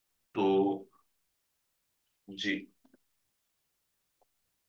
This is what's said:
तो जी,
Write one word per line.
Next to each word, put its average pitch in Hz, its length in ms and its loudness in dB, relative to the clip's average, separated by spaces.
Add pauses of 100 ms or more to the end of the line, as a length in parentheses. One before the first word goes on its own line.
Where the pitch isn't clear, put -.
(360)
तो 98 520 2 (1400)
जी, 98 280 -6 (2250)